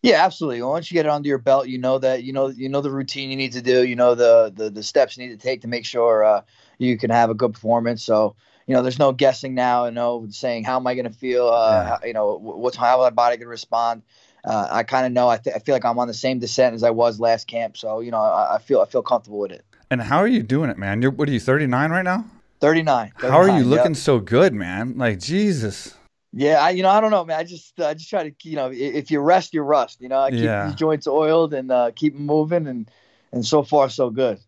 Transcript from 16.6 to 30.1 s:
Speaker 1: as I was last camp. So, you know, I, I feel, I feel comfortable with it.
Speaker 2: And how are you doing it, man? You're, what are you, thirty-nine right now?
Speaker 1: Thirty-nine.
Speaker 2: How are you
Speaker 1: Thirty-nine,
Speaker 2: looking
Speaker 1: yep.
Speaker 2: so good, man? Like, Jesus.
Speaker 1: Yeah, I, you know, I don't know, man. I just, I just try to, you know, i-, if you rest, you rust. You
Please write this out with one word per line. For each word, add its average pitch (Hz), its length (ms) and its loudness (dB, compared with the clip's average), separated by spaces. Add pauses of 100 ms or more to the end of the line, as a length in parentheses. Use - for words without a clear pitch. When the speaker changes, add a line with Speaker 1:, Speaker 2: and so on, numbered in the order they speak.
Speaker 1:
as 110 80 -4
I 117 60 6
was 117 280 0
last 113 300 0
camp. 117 280 -6
So, 110 220 -8
you 117 140 -10
know, 113 80 -2
I, 98 340 0
I 107 40 0
feel, 120 220 2
I 95 60 4
feel 123 160 -2
comfortable 104 380 -4
with 98 100 -4
it. - 140 -20 (260)
Speaker 2:
And 127 100 -2
how 135 180 0
are 202 100 2
you 247 160 2
doing 131 260 0
it, - 80 -8
man? 101 240 -2
You're, 135 80 2
what 147 180 -2
are 147 40 -2
you, 117 80 0
thirty-nine 139 500 0
right 180 140 -2
now? 190 200 -2 (360)
Speaker 1:
Thirty-nine. 143 560 2
Speaker 2:
How - 100 -6
are 151 200 6
you - 20 6
Speaker 1:
Thirty-nine, 170 220 4
Speaker 2:
looking 139 240 4
Speaker 1:
yep. - 20 -6
Speaker 2:
so 131 240 2
good, 123 340 2
man? 104 420 -6
Like, 117 220 -2
Jesus. 147 800 -4 (360)
Speaker 1:
Yeah, 147 300 2
I, 170 80 4
you 185 140 -4
know, 190 60 6
I 208 100 6
don't 220 100 2
know, 190 140 2
man. 160 160 -4
I - 20 -4
just, 175 380 -14
I 156 140 -2
just 160 140 -16
try 175 200 -4
to, 147 200 -18
you 156 60 -8
know, 139 120 -4
i-, 127 80 -8
if 135 360 -6
you 151 100 0
rest, 175 320 2
you 156 100 -2
rust. 139 380 0
You 127 100 -12